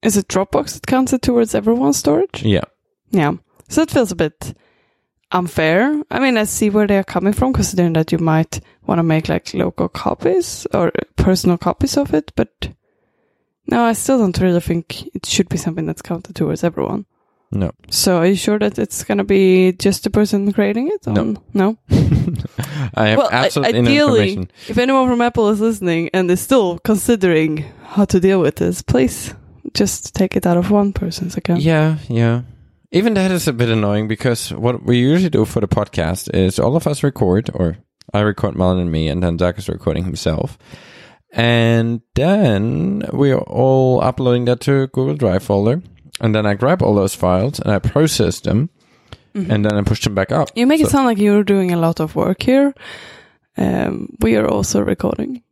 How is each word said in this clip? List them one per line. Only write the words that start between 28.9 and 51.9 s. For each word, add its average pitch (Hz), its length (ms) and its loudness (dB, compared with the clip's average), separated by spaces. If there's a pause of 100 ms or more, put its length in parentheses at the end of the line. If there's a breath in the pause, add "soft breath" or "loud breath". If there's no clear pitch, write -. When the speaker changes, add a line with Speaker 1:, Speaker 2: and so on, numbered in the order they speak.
Speaker 1:
just - 420 -2
take 190 200 0
it 185 100 -2
out 175 120 2
of 180 140 0
one 202 200 2
person's 175 460 -6
account. 170 240 -2
Speaker 2:
Yeah, 156 360 2 (120)
yeah. 117 320 2 (500)
Even 220 220 2
that 190 180 2
is 180 160 0
a 147 60 0
bit 117 160 0
annoying 107 400 0
because 117 420 -2
what 117 320 -2
we 113 140 2
usually 156 320 2
do 110 160 2
for 117 160 -2
the 101 60 -2
podcast 92 640 -2
is 95 260 2
all 127 160 2
of 165 120 0
us 147 160 -2
record, 104 500 0
or 87 240 -2 (360)
I 104 80 2
record 104 360 0
Malin 90 220 2
and 87 120 -2
me, 80 160 0
and 80 160 -2
then 85 140 0
Zach 87 200 0
is 95 120 -12
recording 85 340 -4
himself. 82 540 -4 (760 loud breath)
And 117 680 0 (140)
then 160 880 0 (100)
we 139 180 2
are 127 100 0
all 131 600 2
uploading 123 440 0
that 123 160 0
to 139 260 0
Google 131 280 -2
Drive 98 280 0
folder. 104 380 0 (380)
And 107 160 0
then 107 100 0
I 101 100 2
grab 139 280 2
all 104 100 2
those 98 220 2
files 95 440 0
and - 120 -2
I 101 80 2
process 143 600 0
them. 135 280 0 (640 soft breath)
Speaker 1:
Mm-hmm. 185 160 -6
Speaker 2:
And 104 160 0
then 107 120 2
I 101 60 0
push 107 200 -2
them 110 100 -2
back 95 180 -2
up. - 240 0
Speaker 1:
You 240 120 2
make 311 140 4
it 302 60 4
Speaker 2:
So - 40 0
Speaker 1:
sound 269 160 2
like 226 120 0
you're 208 260 4
doing 196 260 2
a 170 60 0
lot 165 240 0